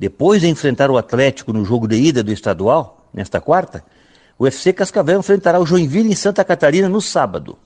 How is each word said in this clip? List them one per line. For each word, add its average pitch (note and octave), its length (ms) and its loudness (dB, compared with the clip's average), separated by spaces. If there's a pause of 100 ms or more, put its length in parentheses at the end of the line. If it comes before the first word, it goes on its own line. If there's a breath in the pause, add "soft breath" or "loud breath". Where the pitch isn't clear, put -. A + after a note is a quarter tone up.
depois F3 400 2
de E3+ 80 2
enfrentar C#3 420 0
o B2+ 80 2
Atlético B2+ 540 -2
no G#2+ 120 -2
jogo A2+ 220 -2
de G#2+ 80 0
ida B2 300 2
do G#2+ 80 -4
estadual, G#2 840 -2
nesta F#2+ 260 -6
quarta, F3+ 440 -2 (520 soft breath)
o B2+ 120 0
F C3 100 -6
C F#3 140 0
Cascavel F#3 480 0
enfrentará F3+ 400 2
o F3 40 2
Joinville F3 460 2
em F#3+ 60 0
Santa G3 260 -2
Catarina F3+ 460 2
no G3+ 120 0
sábado. F2+ 640 -4